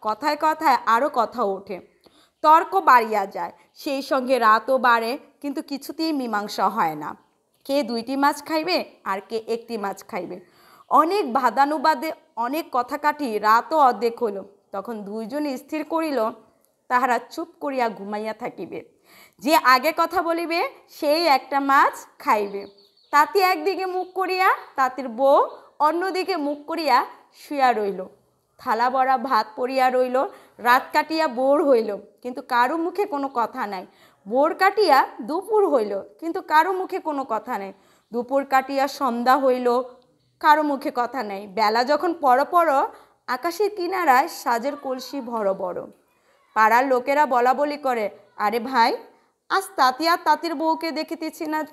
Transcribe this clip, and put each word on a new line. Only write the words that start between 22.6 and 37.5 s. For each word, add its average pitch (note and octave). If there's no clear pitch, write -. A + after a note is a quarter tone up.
তাঁতি D4+
একদিকে F#4
মুখ F4+
করিয়া, F#4
তাঁতির C4
বউ C4+
অন্যদিকে F4
মুখ D4
করিয়া D#4
শুইয়া C4
রইল। G3
থালা A#3+
ভরা C4
ভাত A3+
পড়িয়া C4
রইল, B3+
রাত A#3+
কাটিয়া D#4
ভোর C#4
হইল, A3
কিন্তু B3+
কারো B3+
মুখে F4
কোনো C#4
কথা A3+
নাই। G3
ভোর C4+
কাটিয়া F#4+
দুপুর F#4+
হইল, G#3+
কিন্তু E4
কারো E4
মুখে F#4
কোনো C#4+
কথা A3